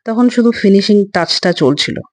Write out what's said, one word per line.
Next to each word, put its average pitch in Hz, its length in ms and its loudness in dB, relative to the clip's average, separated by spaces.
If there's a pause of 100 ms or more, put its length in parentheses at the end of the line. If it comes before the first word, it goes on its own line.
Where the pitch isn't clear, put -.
তখন 226 240 -2
শুধু 240 240 0
ফিনিশিং 202 440 2 (160)
টাচটা 180 400 -2
চলছিল। 147 440 -2 (160)